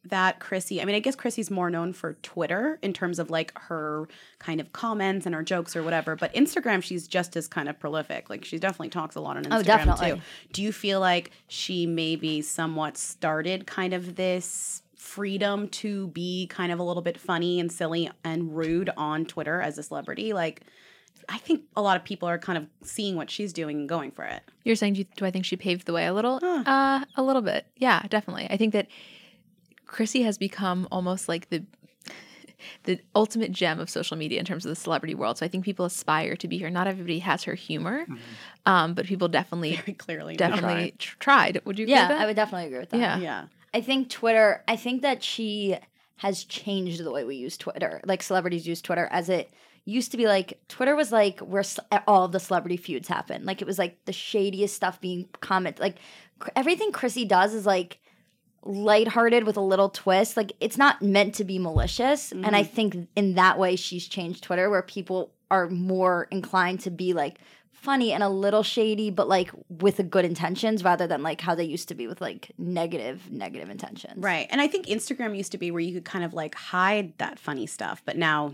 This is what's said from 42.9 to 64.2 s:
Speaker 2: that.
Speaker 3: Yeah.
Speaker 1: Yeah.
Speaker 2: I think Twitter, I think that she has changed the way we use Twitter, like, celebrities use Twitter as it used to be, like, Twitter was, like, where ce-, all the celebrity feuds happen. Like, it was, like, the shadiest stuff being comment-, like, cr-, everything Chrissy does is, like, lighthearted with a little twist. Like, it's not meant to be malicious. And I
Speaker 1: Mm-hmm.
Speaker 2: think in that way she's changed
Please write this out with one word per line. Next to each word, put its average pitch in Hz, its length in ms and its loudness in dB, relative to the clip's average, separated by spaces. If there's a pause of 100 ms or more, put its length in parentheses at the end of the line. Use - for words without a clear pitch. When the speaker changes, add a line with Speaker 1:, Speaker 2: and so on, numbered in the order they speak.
Speaker 2:
that. 226 80 2
Speaker 3:
Yeah. 226 200 2
Speaker 1:
Yeah. 123 260 -6 (280)
Speaker 2:
I 226 80 0
think 262 280 0
Twitter, 220 580 6
I 226 80 2
think 247 280 -2
that 269 200 0
she 208 540 -2 (400)
has 196 260 -2
changed 180 600 -4
the 156 80 -6
way 131 120 -2
we 131 120 -6
use 127 220 -8
Twitter, - 480 -6
like, 185 160 0
celebrities 175 460 0
use 170 140 -4
Twitter 175 300 0
as 175 180 0
it 180 220 0 (340)
used 233 260 -2
to 254 60 -6
be, 226 100 4
like, 196 400 2
Twitter 269 280 2
was, 294 160 2
like, 208 280 4
where 190 240 0
ce-, - 160 -8 (280)
all 190 200 8
the 180 120 0
celebrity 175 380 0
feuds 170 300 -6
happen. - 380 -6
Like, 190 160 -6
it 190 40 -8
was, 190 140 -2
like, 175 260 -2
the 196 80 -4
shadiest 202 640 0
stuff 180 260 -4
being 180 260 -6 (120)
comment-, 185 400 -2
like, 196 160 0 (440)
cr-, - 160 -12
everything 349 360 2
Chrissy 247 340 -2
does 196 280 6
is, 214 120 -4
like, 185 340 2 (640)
lighthearted 220 800 6
with 208 120 0
a 202 40 2
little 196 280 6
twist. 196 480 2
Like, 208 220 0
it's - 180 -2
not 277 240 6
meant 202 340 4
to 214 80 -2
be 190 160 -4
malicious. 185 720 2
And 190 140 -4 (100)
I 202 80 6
Speaker 1:
Mm-hmm. - 120 -6
Speaker 2:
think 190 400 0
in 196 200 4
that 185 220 8
way 185 180 4
she's 180 320 -6
changed 180 360 -6